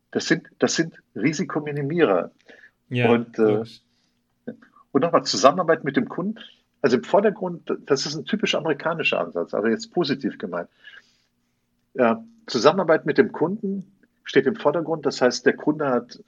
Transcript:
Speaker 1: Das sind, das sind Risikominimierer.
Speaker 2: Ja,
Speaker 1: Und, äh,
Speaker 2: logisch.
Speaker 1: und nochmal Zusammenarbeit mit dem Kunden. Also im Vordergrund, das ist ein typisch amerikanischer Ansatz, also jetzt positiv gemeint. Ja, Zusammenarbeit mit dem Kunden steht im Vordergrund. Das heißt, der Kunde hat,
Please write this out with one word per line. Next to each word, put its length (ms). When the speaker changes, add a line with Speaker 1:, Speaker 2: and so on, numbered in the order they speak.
Speaker 1:
Das 160
sind, 200
das 160
sind 260
Risikominimierer. 1120
Speaker 2:
Ja, 200
Speaker 1:
Und, 300
äh, 20
Speaker 2:
logisch. 400
Speaker 1:
und 100
nochmal 220
Zusammenarbeit 600
mit 140
dem 100
Kunden. 320
Also 140
im 60
Vordergrund, 720
das 180
ist 100
ein 100
typisch 280
amerikanischer 680
Ansatz, 360
also 120
jetzt 240
positiv 460
gemeint. 320
Ja, 280
Zusammenarbeit 640
mit 100
dem 140
Kunden 600
steht 220
im 100
Vordergrund. 520
Das 120
heißt, 280
der 80
Kunde 340
hat, 380